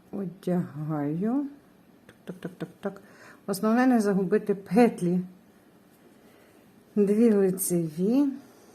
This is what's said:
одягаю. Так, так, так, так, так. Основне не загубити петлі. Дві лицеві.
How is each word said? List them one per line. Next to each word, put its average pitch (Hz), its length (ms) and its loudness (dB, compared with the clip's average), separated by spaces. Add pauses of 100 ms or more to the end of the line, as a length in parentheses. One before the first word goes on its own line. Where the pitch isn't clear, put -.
(120)
одягаю. 175 1300 -4 (600)
Так, - 100 -20 (100)
так, 180 140 -14
так, 185 180 -12
так, - 120 -10 (100)
так. 196 220 -10 (460)
Основне 220 400 0
не 247 120 4
загубити 202 560 0
петлі. 185 680 2 (1700)
Дві 208 380 4
лицеві. 185 960 0 (480)